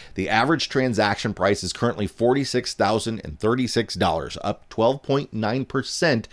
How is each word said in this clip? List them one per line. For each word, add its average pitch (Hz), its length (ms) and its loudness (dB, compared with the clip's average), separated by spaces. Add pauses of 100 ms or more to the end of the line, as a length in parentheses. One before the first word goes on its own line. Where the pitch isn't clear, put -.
(140)
The 92 140 -2
average 131 400 2
transaction 107 680 0
price 98 300 2
is 90 80 -4
currently 113 340 -2
forty-six 127 680 0
thousand 110 500 0
and 73 160 -12
thirty-six 117 560 0
dollars, 82 460 0
up - 260 -6
twelve 123 340 2
point 139 320 -2
nine 110 300 -2
percent - 680 0